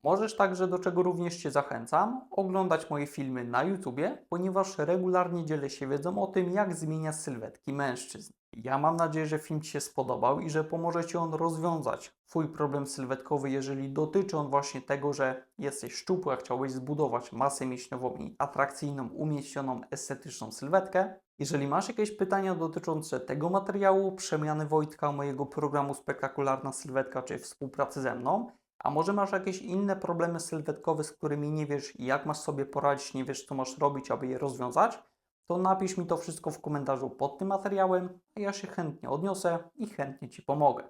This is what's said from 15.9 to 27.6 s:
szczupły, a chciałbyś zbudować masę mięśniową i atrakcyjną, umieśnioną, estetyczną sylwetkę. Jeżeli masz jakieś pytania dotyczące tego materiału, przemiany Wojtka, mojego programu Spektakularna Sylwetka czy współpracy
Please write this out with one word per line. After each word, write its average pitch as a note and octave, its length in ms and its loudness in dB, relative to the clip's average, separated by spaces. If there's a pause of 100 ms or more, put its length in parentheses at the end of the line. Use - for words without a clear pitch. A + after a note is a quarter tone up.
szczupły, F3+ 400 0
a - 20 2
chciałbyś C3 360 -2
zbudować C3 600 0
masę C3+ 340 0
mięśniową B2+ 500 -4
i - 240 -10
atrakcyjną, C#3 680 -2
umieśnioną, C#3 720 -2 (100)
estetyczną C3 600 -8
sylwetkę. F#3 640 2 (260)
Jeżeli C#3 280 0
masz F3 200 2
jakieś G#3+ 240 0
pytania F#3+ 440 2
dotyczące D#3+ 640 -2
tego D3 300 -2
materiału, G3 680 4
przemiany D3+ 500 0
Wojtka, D3+ 460 2
mojego C#3+ 340 -2
programu C#3 480 0
Spektakularna C3+ 800 -2
Sylwetka C3 500 -2
czy - 180 -6
współpracy - 640 -4